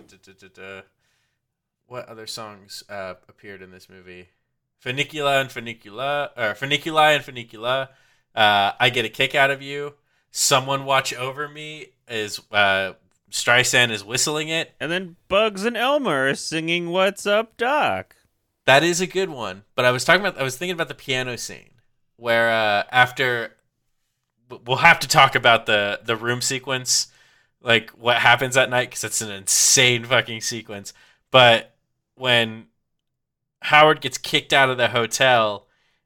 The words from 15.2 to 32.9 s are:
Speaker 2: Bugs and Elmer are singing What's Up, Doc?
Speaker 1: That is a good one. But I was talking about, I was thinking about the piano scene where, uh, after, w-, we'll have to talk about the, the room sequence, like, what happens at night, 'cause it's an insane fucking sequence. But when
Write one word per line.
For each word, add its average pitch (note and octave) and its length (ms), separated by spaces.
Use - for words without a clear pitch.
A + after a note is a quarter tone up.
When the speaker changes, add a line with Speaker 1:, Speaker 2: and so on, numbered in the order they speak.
Speaker 2:
Bugs G3+ 360
and A#3+ 100
Elmer A3 540
are C#3 60
singing E3+ 560
What's F#3+ 340
Up, G#3 320
Doc? A3+ 580
Speaker 1:
That C#3 180
is E3+ 180
a F#3 60
good F3+ 220
one. G#2 340
But B2 120
I B2 60
was B2+ 140
talking F#3 180
about, F#3 160
I C3+ 40
was B2+ 140
thinking F3+ 180
about D#3+ 140
the C#3+ 40
piano B2+ 440
scene B1+ 340
where, A#2 340
uh, G#2+ 400
after, B2 640
w-, - 180
we'll B2+ 100
have C#3 220
to - 80
talk C#3+ 280
about A#2+ 300
the, G2+ 380
the A2+ 140
room A#2+ 240
sequence, B2+ 640
like, A2+ 300
what A#2 260
happens B2 380
at B2+ 140
night, B2 220
'cause - 140
it's - 160
an G#2+ 100
insane A#2 760
fucking A#2 360
sequence. G#2 520
But A#2+ 440
when A#2 520